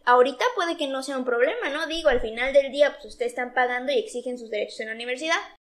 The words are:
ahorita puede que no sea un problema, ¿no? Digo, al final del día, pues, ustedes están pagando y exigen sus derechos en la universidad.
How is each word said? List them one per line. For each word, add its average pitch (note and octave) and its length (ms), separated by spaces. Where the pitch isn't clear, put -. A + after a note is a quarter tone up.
ahorita B3+ 380
puede F4 220
que C#4+ 100
no C4+ 160
sea C4+ 140
un B3+ 80
problema, C#4+ 440
¿no? D#4 180
Digo, D#4 220
al B3 120
final A#3 320
del C#4 180
día, C#4 220
pues, - 200
ustedes A#3+ 200
están B3 200
pagando B3 380
y B3+ 80
exigen B3 400
sus A3+ 100
derechos G#3 300
en A3 80
la A3 80
universidad. C4 400